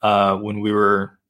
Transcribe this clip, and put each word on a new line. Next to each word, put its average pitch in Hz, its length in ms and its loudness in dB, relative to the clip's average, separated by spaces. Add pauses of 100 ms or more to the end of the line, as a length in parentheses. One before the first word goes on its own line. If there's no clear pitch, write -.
uh, 101 340 2
when 104 240 -8
we 104 120 -2
were 101 460 0 (120)